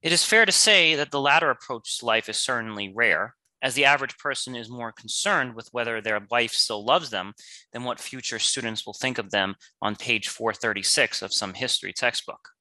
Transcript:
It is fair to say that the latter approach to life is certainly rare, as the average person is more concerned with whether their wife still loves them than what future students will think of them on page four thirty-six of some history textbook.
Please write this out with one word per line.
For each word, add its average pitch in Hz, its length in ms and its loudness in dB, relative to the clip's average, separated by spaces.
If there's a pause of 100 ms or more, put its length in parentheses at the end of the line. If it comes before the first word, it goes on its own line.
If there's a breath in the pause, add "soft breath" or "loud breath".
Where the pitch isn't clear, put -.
It 156 80 0
is 170 140 4
fair 220 200 6
to 190 60 0
say 175 460 6
that 147 160 -2
the 143 80 0
latter 147 300 4
approach - 480 -6
to 120 80 -6
life 110 220 2
is 107 100 -4
certainly 110 540 -4
rare, 104 440 2 (260)
as 127 120 -2
the 143 100 2
average 139 340 4
person 127 380 -6
is 113 120 -10
more 117 220 -10
concerned 127 640 -2
with 110 160 -14
whether 117 300 -4
their 104 280 -2
wife 117 260 0
still 104 300 0
loves 143 260 2
them 101 240 -6 (380 loud breath)
than 120 120 -10
what 123 160 -6
future 120 400 -8
students 113 440 -2
will 104 100 -12
think 131 240 -4
of 98 120 -6
them 98 240 0 (260 soft breath)
on 104 140 -2
page 110 320 -4
four 113 260 -4
thirty-six 107 680 0
of 101 100 -6
some 95 220 -2
history 120 380 -4
textbook. - 560 -6 (120)